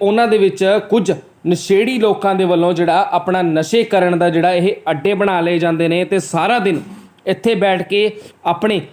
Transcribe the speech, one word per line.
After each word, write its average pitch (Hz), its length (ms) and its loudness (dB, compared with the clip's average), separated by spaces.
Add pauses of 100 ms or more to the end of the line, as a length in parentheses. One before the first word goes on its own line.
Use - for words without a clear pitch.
ਉਹਨਾਂ 214 260 2
ਦੇ 214 100 2
ਵਿੱਚ 196 260 2 (260)
ਕੁਝ 196 220 0 (340)
ਨਸ਼ੇੜੀ 196 520 0
ਲੋਕਾਂ 196 360 0
ਦੇ 185 100 0
ਵੱਲੋਂ 175 280 2
ਜਿਹੜਾ 170 400 0
ਆਪਣਾ 180 300 0
ਨਸ਼ੇ 165 420 0
ਕਰਨ 180 340 2
ਦਾ 175 120 2
ਜਿਹੜਾ 165 220 2
ਇਹ 180 220 0 (160)
ਅੱਡੇ 175 240 -2
ਬਣਾ 190 260 0
ਲਏ 170 180 0
ਜਾਂਦੇ 165 300 0
ਨੇ 175 160 0
ਤੇ 190 140 -2
ਸਾਰਾ 185 400 -2
ਦਿਨ 190 220 -2 (460)
ਇੱਥੇ 190 280 -2
ਬੈਠ 185 340 0
ਕੇ 208 220 0 (340)
ਆਪਣੀ 185 380 0 (100)